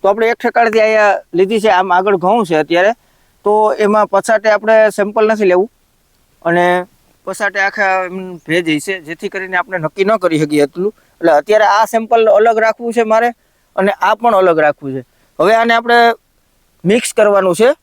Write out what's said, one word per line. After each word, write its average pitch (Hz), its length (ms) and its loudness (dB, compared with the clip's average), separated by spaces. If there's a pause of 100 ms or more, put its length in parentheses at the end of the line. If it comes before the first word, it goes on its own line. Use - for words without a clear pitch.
તો 190 60 2
આપણે 220 200 0
એક 233 80 -2
ઠેકાણેથી 226 440 0
અહીંયા 214 400 2 (140)
લીધી 196 260 0
છે. 214 80 0
આમ 185 240 2
આગળ 190 240 0
ઘઉં 196 280 0
છે 165 100 -4
અત્યારે, 170 380 0 (520)
તો 214 280 2
એમાં 208 340 0
પછાટે 208 440 0
આપણે 214 400 2
સેમ્પલ 214 420 -2
નથી 214 120 -2
લેવું. 185 260 0 (720)
અને 175 420 0 (400)
પછાટે 196 360 -6
આખા 190 440 -2
એમ 185 320 -12
ભેજ 160 440 -4
છે, 190 200 -10
જેથી 160 280 -12
કરીને 185 280 -8
આપણે 175 220 -4
નક્કી 160 260 -8
ન 220 120 0
કરી 165 220 -2
શકીએ 147 240 0
એટલું. 175 300 -4 (240)
એટલે 165 160 0
અત્યારે 208 320 2
આ 202 200 2
સેમ્પલ 226 420 0
અલગ 214 320 2
રાખવું 226 340 -2
છે 233 100 0
મારે 226 280 0 (460)
અને 190 160 0
આ 202 220 0
પણ 220 200 -2
અલગ 185 240 2
રાખવું 147 340 -2
છે. 131 120 -10 (360)
હવે 190 140 2
આને 233 200 2
આપણે 233 200 0 (880)
મિક્સ 214 280 0
કરવાનું 202 420 2
છે. 226 180 2 (100)